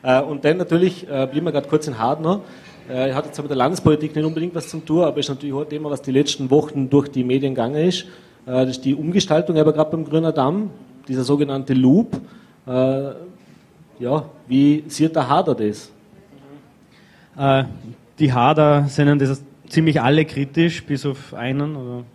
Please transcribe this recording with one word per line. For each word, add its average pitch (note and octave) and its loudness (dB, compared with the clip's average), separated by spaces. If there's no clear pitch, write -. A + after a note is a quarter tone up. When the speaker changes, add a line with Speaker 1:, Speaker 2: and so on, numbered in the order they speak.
Speaker 1:
Äh, C3 4
und C#3+ -6
dann D3+ 4
natürlich, F3+ 0
äh, C3+ -2
blieben D3+ -4
wir D#3+ -2
grad C#3 -2
kurz D3+ 0
in C3 -6
Hart B2 -2
noch. F3 0
Äh, C3 -2
hat C#3 -2
jetzt D3+ -12
mit C#3+ -10
der C#3 -4
Landespolitik D3+ 0
nicht D3+ 0
unbedingt D#3+ -4
was E3 -8
zu D#3+ -12
tun, D#3 0
aber C#3+ 0
ist C#3 -4
natürlich C#3 -8
auch C#3 -4
ein D3 -8
Thema, D3+ -8
was C#3 -6
die C#3 -8
letzten C3+ 0
Wochen C#3+ 2
durch C#3+ 4
die C3 -4
Medien C3 0
gegangen B2 -2
ist. F3 0
Äh, - -16
das C3 0
ist - -10
die C#3 0
Umgestaltung, D#3+ 0
aber D#3 4
grad D#3 0
beim D#3+ -4
Grüner D#3+ 0
Damm, D#3+ -2
dieser C3 -4
sogenannte C#3 0
Loop. C3+ 4
Äh, C3 -14
ja, C3 -2
wie C#3+ 4
sieht D#3+ 0
der C#3 0
Harder D#3 2
das? G#2 -4
Speaker 2:
Äh, C3+ 2
die C#3+ 4
Harder C#3+ 4
sehen C#3+ 2
das C3+ 0
ziemlich D#3 2
alle D3 4
kritisch, D#3 -2
bis C#3+ -6
auf C3+ -8
einen C#3+ -6
oder B2 -10